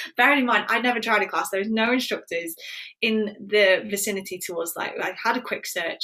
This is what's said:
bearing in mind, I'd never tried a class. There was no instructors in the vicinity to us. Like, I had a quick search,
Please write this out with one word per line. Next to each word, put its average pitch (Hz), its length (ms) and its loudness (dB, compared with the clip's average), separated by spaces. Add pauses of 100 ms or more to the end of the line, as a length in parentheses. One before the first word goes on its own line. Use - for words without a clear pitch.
(180)
bearing 277 220 6
in 254 60 2
mind, 214 240 2
I'd 226 140 2
never 247 160 2
tried 220 220 2
a 190 60 0
class. 170 220 -2
There 190 100 0
was 202 100 -2
no 220 220 2
instructors 170 640 -2 (460)
in 220 380 0
the 196 500 4
vicinity 196 560 -4
to 170 160 -6
us. 170 140 -6
Like, - 260 -6
I 185 200 -2
had 240 160 0
a 247 40 -4
quick - 260 -6
search, - 360 -6